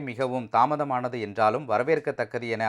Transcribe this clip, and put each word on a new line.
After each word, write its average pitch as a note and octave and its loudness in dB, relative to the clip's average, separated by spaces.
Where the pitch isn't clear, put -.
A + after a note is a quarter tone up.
மிகவும் B2 -4
தாமதமானது B2+ 2
என்றாலும் A2 2
வரவேற்கத்தக்கது B2 0
என A2 -2